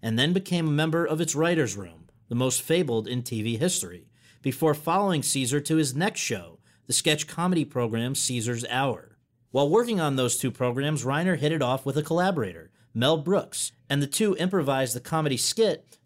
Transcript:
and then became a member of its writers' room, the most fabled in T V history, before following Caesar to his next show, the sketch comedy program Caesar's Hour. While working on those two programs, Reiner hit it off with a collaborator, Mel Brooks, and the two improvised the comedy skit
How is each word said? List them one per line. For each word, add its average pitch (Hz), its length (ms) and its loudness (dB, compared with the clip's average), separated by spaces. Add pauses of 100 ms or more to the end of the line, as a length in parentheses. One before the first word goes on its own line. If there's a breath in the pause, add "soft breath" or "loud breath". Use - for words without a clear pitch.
and 113 160 0
then 151 140 4
became 180 340 0
a 151 60 2
member 160 340 2
of 160 140 -2
its 160 160 -2
writers' 156 400 2
room, 87 320 -14 (200)
the 120 60 -4
most 127 280 0
fabled 127 440 0
in 123 160 -4
T 113 200 -4
V 113 160 -2
history, 90 500 -2 (340 soft breath)
before 147 320 2
following 170 480 0
Caesar 135 380 0
to 160 160 0
his 135 180 2
next 190 260 -2
show, 85 380 -6 (280 soft breath)
the 127 60 -4
sketch 151 360 2
comedy 175 360 0
program 120 500 -2
Caesar's 120 540 -2
Hour. 127 480 -2 (360)
While 143 180 2
working 226 300 4
on 143 160 2
those 127 200 2
two 127 140 0
programs, 127 540 -2
Reiner 156 340 0
hit 151 140 2
it 156 100 0
off 127 240 0
with 139 100 -2
a 151 60 2
collaborator, 151 680 -2 (220 soft breath)
Mel 143 260 2
Brooks, 165 520 -2 (180)
and 143 140 2
the - 60 0
two 208 300 2
improvised 139 580 0
the 120 40 -6
comedy 156 360 0
skit - 680 0